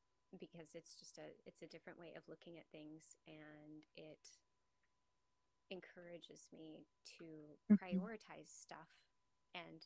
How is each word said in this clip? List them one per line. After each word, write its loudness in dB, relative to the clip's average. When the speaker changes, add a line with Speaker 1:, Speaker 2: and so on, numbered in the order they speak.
Speaker 1:
because -8
it's -6
just -10
a, -6
it's -8
a -4
different -8
way -8
of -8
looking -8
at -12
things, -8
and -10
it -10
encourages -8
me -10
to -8
Speaker 2:
Mm-hmm. 12
Speaker 1:
prioritize -2
stuff -6
and -4